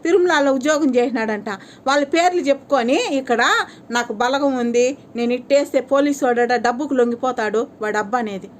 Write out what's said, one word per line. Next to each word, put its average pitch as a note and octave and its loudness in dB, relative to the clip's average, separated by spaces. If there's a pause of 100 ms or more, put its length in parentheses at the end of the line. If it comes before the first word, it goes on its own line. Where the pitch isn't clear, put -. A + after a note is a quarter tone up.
తిరుమలలో E4 2
ఉద్యోగం C#4 0
చేసినాడంట. A3 -2 (380)
వాళ్ళ C#4+ 2
పేర్లు F4 2
చెప్పుకొని C#4 0
ఇక్కడ B3+ 0 (420)
నాకు A#3+ -2
బలగం C4 0
ఉంది, A#3+ 0 (180)
నేను A#3+ -2
ఇట్టేస్తే C4+ 0
పోలీసు C#4 0
వాడట A#3+ 2
డబ్బుకు A#3+ -2
లొంగిపోతాడు A#3+ 0 (140)
వాడు G#3+ -2
అబ్బా G#3+ -2
అనేది. G3+ -8 (100)